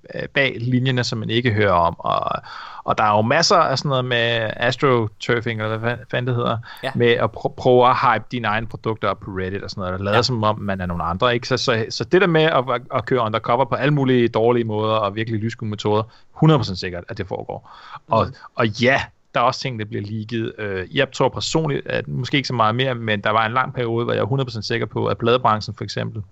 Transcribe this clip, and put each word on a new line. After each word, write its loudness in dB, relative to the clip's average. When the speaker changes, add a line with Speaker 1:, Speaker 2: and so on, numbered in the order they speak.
Speaker 1:
øh, -8
bag 0
linjerne, 0
som -4
man -6
ikke 2
hører 4
om. 4
Og, -2
og 0
der 2
er 4
jo 4
masser 2
af 2
sådan -4
noget 0
med 0
astroturfing, 0
eller -2
hvad -2
fa-, -8
fanden -2
det -2
hedder, 0
Speaker 2:
Ja. -6
Speaker 1:
med 4
at 2
pr-, -8
prøve 6
at 2
hype 0
dine -4
egne -2
produkter -4
op -2
på -12
Reddit -6
og -10
sådan -12
noget, -4
og -6
lade 2
Speaker 2:
Ja. 4
Speaker 1:
som -2
om, 0
man -4
er -4
nogle -4
andre, 0
ikke? -4
Så, 2
så, 0
så -6
det 4
der 6
med 4
at, 4
at, -2
at -2
køre 2
undercover 2
på 0
alle 2
mulige 4
dårlige 4
måder 0
og 0
virkelig -4
lyssky -6
metoder, 0
hundrede 6
procent -2
sikkert, -8
at -10
det -6
foregår. -10
Og, 2
Speaker 2:
Mm. -10
Speaker 1:
og 0
ja, 2
der 2
er 2
også 0
ting, -6
der -6
bliver -8
leaget. -6
Øh, -6
jeg 0
tror 2
personligt, -2
at -4
måske -4
ikke 0
så -4
meget 2
mere, 0
men -2
der 0
var 2
en -2
lang -2
periode, -2
hvor -2
jeg 0
er 0
hundrede 0
procent -8
sikker -2
på, -4
at -2
pladebranchen 2
for -10
eksempel -8